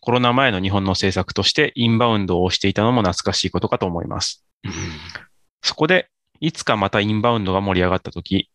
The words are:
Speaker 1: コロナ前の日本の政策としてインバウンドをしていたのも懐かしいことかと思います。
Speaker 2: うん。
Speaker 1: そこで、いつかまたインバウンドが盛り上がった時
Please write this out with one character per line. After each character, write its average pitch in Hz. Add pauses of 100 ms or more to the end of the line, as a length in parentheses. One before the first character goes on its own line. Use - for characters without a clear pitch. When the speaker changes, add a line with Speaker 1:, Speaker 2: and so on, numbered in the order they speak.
Speaker 1:
コ 117
ロ 123
ナ 123
前 131
の 92
日 95
本 98
の 95
政 95
策 -
と 101
し -
て 151
イ 117
ン 113
バ 120
ウ 113
ン 101
ド 90
を 92
し 90
て 98
い 98
た 104
の 113
も 123
懐 92
か 95
し -
い 90
こ 87
と -
か -
と -
思 85
い -
ま 98
す。 - (180)
Speaker 2:
う -
ん。 98 (880)
Speaker 1:
そ -
こ 156
で、 180 (320)
い 160
つ -
か 120
ま 98
た 107
イ 104
ン 107
バ 120
ウ 117
ン 104
ド 92
が 95
盛 95
り 90
上 90
が 92
っ 92
た -
時 -